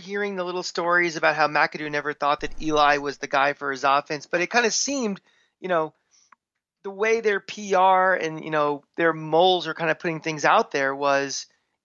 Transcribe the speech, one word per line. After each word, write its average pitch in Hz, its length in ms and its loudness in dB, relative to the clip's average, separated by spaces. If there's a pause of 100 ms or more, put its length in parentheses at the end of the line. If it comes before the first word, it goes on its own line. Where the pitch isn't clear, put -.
hearing 202 360 -4
the 180 80 -4
little 180 180 -4
stories 175 540 0
about 156 180 2
how 151 140 2
McAdoo 151 420 -2
never 147 220 -4
thought 147 280 -2
that - 200 -8
Eli 147 380 4
was 143 200 -6
the 143 80 -10
guy 143 280 0
for 143 160 -6
his 135 140 -4
offense, 143 420 0
but 170 160 -2
it 175 80 -2
kinda 233 200 2
seemed, 254 500 -4 (400)
you 185 80 -8
know, 160 260 -2 (880)
the 196 80 -10
way 220 300 0
their 196 200 0
P 202 340 -6
R 185 400 4
and, 156 300 -4
you 156 60 -8
know, 147 340 0 (120)
their 165 180 2
moles 160 520 2
are 160 80 -8
kinda 160 200 -2
putting 160 260 -6
things 156 240 -4
out 208 280 4
there 139 220 -2
was 139 520 -2 (380)